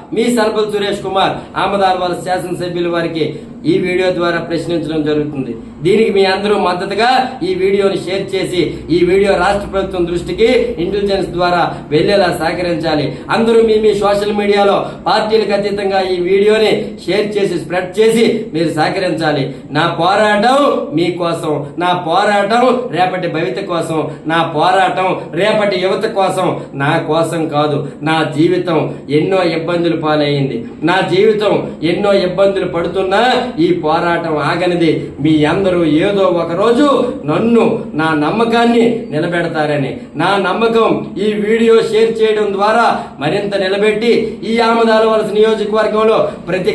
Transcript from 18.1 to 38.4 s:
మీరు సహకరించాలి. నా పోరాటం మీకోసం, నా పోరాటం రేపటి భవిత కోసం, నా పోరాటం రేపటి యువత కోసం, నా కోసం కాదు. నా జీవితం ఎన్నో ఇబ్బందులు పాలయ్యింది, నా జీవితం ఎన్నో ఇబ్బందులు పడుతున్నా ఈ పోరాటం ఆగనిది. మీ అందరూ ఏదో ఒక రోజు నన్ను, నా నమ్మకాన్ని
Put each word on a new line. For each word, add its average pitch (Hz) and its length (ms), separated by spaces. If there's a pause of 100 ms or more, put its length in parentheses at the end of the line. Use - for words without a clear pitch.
మీరు 160 160 (120)
సహకరించాలి. 160 640 (340)
నా 160 80 (160)
పోరాటం 208 560 (400)
మీకోసం, 170 560 (300)
నా 180 60 (180)
పోరాటం 202 560 (320)
రేపటి 175 320 (100)
భవిత 180 220 (120)
కోసం, 165 280 (320)
నా 165 80 (160)
పోరాటం 185 520 (320)
రేపటి 202 460
యువత 214 200 (120)
కోసం, 190 300 (360)
నా 143 80 (180)
కోసం 165 320 (140)
కాదు. 147 220 (320)
నా 160 80 (200)
జీవితం 175 400 (420)
ఎన్నో 185 200 (180)
ఇబ్బందులు 165 480
పాలయ్యింది, 143 520 (320)
నా 185 80 (160)
జీవితం 208 400 (380)
ఎన్నో 202 200 (160)
ఇబ్బందులు 190 480
పడుతున్నా 185 460 (440)
ఈ - 20 (180)
పోరాటం 165 500 (160)
ఆగనిది. 170 400 (320)
మీ 156 100 (200)
అందరూ 180 280 (260)
ఏదో 196 180 (180)
ఒక 165 80 (100)
రోజు 240 260 (440)
నన్ను, 226 340 (360)
నా 160 80 (160)
నమ్మకాన్ని 233 600 (300)